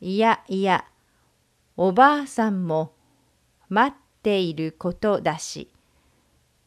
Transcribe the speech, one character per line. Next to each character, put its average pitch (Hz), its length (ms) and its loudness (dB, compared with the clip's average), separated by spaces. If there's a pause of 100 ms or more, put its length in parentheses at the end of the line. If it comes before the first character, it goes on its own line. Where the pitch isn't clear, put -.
「い 185 160 -6
や 220 300 2
い 190 160 -4
や、 185 240 0 (880)
お 185 140 2
ば 277 300 6
あ 269 60 -8
さ 220 220 -2
ん 190 160 -2
も 160 300 -2 (760)
待 240 260 2
っ - 40 -20 (240)
て 208 160 2
い 170 160 -2
る 160 200 -6
こ - 180 -6
と 208 280 0
だ 156 160 -2
し、 - 320 -14 (960)